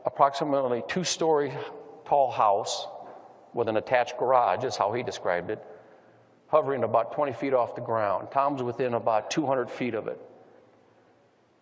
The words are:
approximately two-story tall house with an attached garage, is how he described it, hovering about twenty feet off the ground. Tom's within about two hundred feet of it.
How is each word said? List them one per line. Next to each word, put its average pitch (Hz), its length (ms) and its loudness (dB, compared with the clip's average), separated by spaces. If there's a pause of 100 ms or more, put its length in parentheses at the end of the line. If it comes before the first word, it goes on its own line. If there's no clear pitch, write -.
approximately 139 800 2
two-story 156 680 0 (520)
tall 139 260 4
house 113 560 2 (680)
with 120 140 0
an 110 100 2
attached 123 400 2
garage, 120 460 4
is 127 140 -4
how 104 160 2
he 123 100 -4
described 90 480 -2
it, 107 120 -8 (840)
hovering 135 360 2
about 113 300 0
twenty 143 200 -2
feet 135 200 -2
off 120 220 2
the 135 60 -10
ground. 110 500 -2
Tom's 139 320 0
within 123 300 -2
about 113 360 0
two 156 160 0
hundred 127 240 0
feet 120 240 -4
of 107 140 -4
it. - 120 -8 (1400)